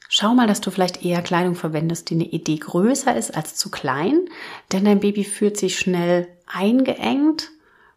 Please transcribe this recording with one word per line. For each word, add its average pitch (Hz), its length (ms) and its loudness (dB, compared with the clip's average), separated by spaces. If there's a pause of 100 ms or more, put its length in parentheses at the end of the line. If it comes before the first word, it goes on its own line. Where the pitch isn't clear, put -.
schau 220 260 2
mal, 247 120 6
dass 208 140 2
du 196 100 -4
vielleicht 180 340 -2
eher 175 180 0
Kleidung 175 320 0
verwendest, 165 560 -4
die 175 40 -2
eine 165 100 2
Idee 160 320 -4
größer 226 600 0
ist - 180 -6
als - 200 -6
zu - 160 -6
klein, 180 560 0 (460)
denn 190 120 0
dein 202 160 6
Baby 202 240 0
fühlt 202 320 -2
sich 185 220 -2
schnell 175 500 2 (180)
eingeengt, 254 1040 0 (460)